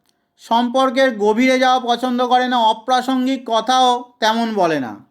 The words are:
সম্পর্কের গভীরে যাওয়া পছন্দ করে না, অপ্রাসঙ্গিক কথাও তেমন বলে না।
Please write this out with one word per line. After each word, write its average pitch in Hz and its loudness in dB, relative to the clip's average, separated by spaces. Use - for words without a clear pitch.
সম্পর্কের 247 0
গভীরে 233 2
যাওয়া 254 2
পছন্দ 247 -2
করে 247 2
না, 247 -2
অপ্রাসঙ্গিক 254 -2
কথাও 247 0
তেমন 226 0
বলে 165 0
না। 107 -10